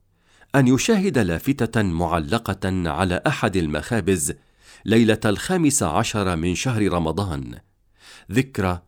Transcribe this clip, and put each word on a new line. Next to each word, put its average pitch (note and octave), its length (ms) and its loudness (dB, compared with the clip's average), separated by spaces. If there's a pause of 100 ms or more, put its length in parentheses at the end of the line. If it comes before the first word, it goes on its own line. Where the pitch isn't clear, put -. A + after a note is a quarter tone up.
(560)
أن C#3 120 6
يشاهد F#3 500 2
لافتة A2+ 640 0
معلقة F2 1080 -2
على F2+ 380 -2
أحد A2 300 -2
المخابز E2+ 760 -2 (520)
ليلة A2 400 4
الخامس C#3 580 0
عشر F#2 520 0
من E2+ 200 -2
شهر G#2+ 360 0
رمضان، D#2+ 680 -4 (720)
ذكرى G#2 560 -2